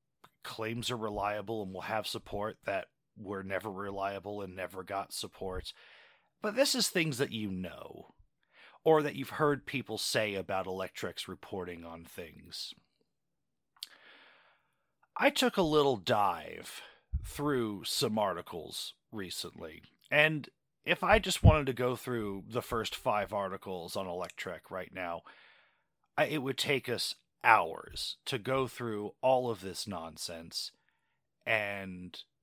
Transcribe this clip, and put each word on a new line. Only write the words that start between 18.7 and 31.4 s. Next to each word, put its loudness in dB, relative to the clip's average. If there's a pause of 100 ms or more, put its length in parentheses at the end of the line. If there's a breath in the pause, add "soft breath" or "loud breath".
recently, -8 (280)
and 4 (380)
if 0
I 8
just 0
wanted 10
to 0
go 2
through -4
the -4
first -2
five 0
articles -4
on -2
Electrek -8
right -8
now, -4 (960 loud breath)
I, 6
it -2
would -2
take 0
us -2 (280)
hours 4
to -2
go 0
through -4
all 6
of -4
this -8
nonsense -8 (720)